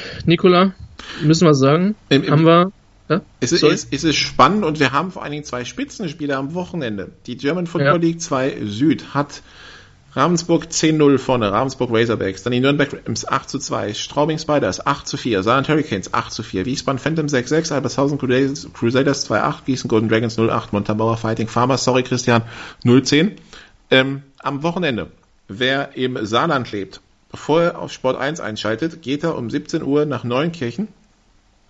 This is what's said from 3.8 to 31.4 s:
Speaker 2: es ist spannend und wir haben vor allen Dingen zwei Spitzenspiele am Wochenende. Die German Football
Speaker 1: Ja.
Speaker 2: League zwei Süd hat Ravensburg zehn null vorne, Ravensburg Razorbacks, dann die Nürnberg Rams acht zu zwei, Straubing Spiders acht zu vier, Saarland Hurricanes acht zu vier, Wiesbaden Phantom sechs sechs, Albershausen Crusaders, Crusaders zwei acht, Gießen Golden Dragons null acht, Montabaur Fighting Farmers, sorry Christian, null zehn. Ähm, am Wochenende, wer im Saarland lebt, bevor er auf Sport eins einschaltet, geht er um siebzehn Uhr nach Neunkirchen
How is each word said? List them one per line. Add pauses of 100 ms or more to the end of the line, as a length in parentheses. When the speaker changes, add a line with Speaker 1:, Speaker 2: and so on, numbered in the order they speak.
Speaker 2:
es
ist
spannend
und
wir
haben
vor
allen
Dingen
zwei
Spitzenspiele
am
Wochenende. (160)
Die
German
Football (160)
Speaker 1:
Ja.
Speaker 2:
League
zwei
Süd
hat (720)
Ravensburg
zehn
null
vorne,
Ravensburg
Razorbacks,
dann
die
Nürnberg (160)
Rams
acht
zu
zwei,
Straubing
Spiders
acht
zu
vier,
Saarland
Hurricanes
acht
zu
vier,
Wiesbaden
Phantom
sechs
sechs,
Albershausen
Crusaders,
Crusaders
zwei
acht,
Gießen
Golden
Dragons
null
acht,
Montabaur
Fighting
Farmers,
sorry
Christian, (420)
null
zehn. (580)
Ähm, (180)
am
Wochenende, (420)
wer
im
Saarland
lebt, (300)
bevor
er
auf
Sport
eins
einschaltet,
geht
er
um
siebzehn
Uhr
nach
Neunkirchen (800)